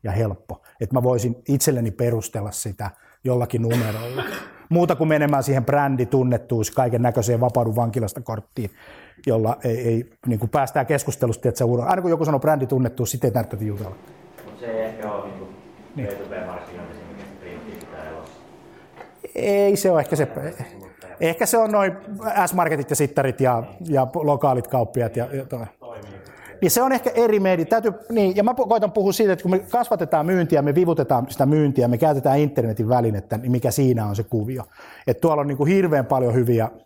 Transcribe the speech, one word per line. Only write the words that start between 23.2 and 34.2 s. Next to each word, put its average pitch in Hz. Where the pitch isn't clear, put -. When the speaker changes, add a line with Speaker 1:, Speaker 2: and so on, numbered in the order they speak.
Speaker 1:
ja, 123
ja 131
lokaalit 143
kauppiaat 120
ja, 120
ja 135
toi. 117
Ja 165
se 240
on 262
ehkä 254
eri 226
media. 185
Täytyy, 220
niin, 202
ja 208
mä 240
pu-, 233
koitan 214
puhua 196
siitä, 196
että 185
kun 180
me 190
kasvatetaan 175
myyntiä, 170
me 147
vivutetaan 151
sitä -
myyntiä, 143
me 120
käytetään 143
internetin 117
välinettä, 113
niin 123
mikä 123
siinä 123
on 101
se 110